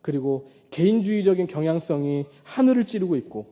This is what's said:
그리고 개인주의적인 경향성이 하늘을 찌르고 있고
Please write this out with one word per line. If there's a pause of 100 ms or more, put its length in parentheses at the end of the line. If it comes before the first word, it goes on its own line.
그리고 (240)
개인주의적인
경향성이 (180)
하늘을
찌르고
있고